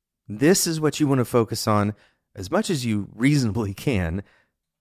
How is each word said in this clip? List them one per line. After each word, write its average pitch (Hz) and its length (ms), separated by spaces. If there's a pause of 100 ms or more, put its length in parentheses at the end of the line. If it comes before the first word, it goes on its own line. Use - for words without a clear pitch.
(280)
This 143 400
is 160 120
what 151 200
you 151 80
wanna 131 180
focus 117 420
on 104 280 (400)
as 95 160
much 202 180
as 135 160
you 104 300
reasonably 113 580
can, 92 500 (580)